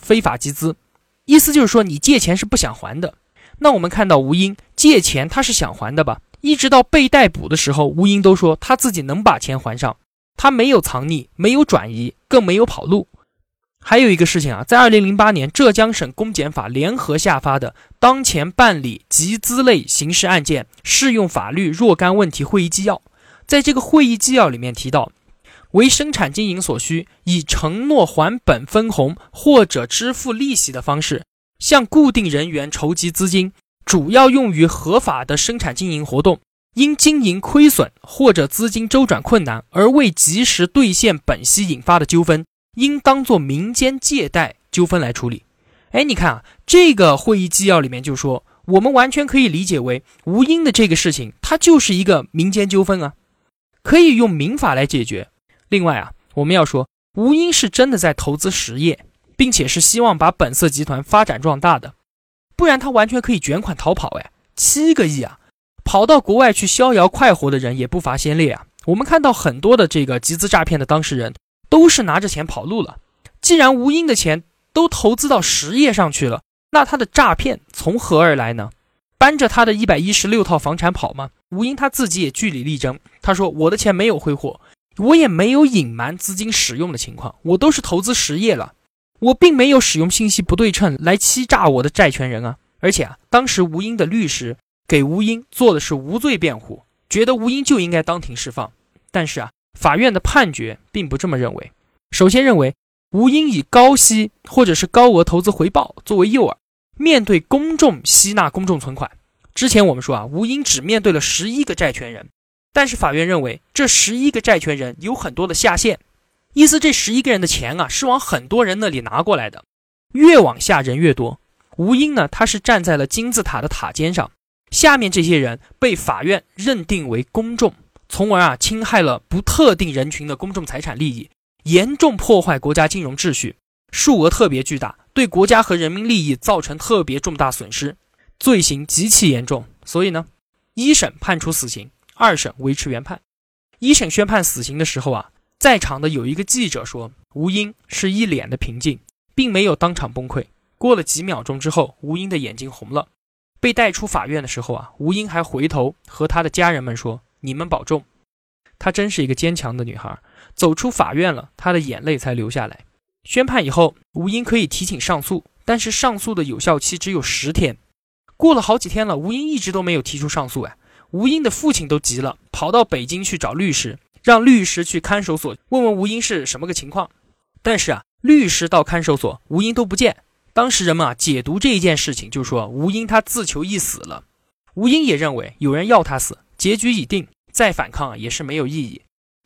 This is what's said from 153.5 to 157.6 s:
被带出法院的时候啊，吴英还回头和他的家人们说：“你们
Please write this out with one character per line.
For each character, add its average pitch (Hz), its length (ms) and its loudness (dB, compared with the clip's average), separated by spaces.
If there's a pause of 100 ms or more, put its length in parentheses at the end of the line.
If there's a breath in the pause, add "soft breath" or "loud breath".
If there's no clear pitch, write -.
被 247 140 0
带 226 180 0
出 214 160 -8
法 120 220 -6
院 151 120 -6
的 131 60 -12
时 120 140 -10
候 117 140 -8
啊， - 240 -14
吴 151 140 -4
英 208 160 -6
还 170 140 -6
回 135 240 -4
头 147 300 -4 (100)
和 - 220 -6
他 - 120 0
的 160 80 -4
家 175 220 0
人 139 140 -6
们 117 120 -8
说 117 240 -10 (220)
：“你 131 100 -10
们 160 160 -10